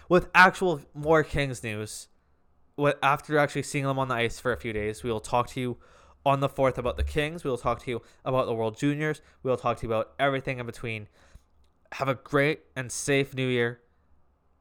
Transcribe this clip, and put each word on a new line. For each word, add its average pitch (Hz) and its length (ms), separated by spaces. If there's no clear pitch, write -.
with - 280
actual 180 460
more 151 300
Kings 139 400
news. 107 440
With, 143 260
after 143 340
actually 143 260
seeing 143 200
them 135 160
on 131 80
the 127 80
ice 117 240
for 123 140
a - 40
few 117 140
days, 107 320
we 123 80
will 107 80
talk 120 300
to - 100
you 123 180
on 139 140
the 139 80
fourth 131 300
about 120 200
the - 60
Kings. 156 400
We 143 60
will 120 80
talk 120 260
to 131 80
you 117 100
about 131 220
the 113 80
World 113 240
Juniors. 147 440
We 131 60
will 123 80
talk 120 200
to 113 100
you 113 60
about 110 240
everything 135 420
in 120 60
between. 113 420
Have 135 140
a 131 80
great 147 460
and 123 160
safe 139 420
New 131 140
Year. 120 340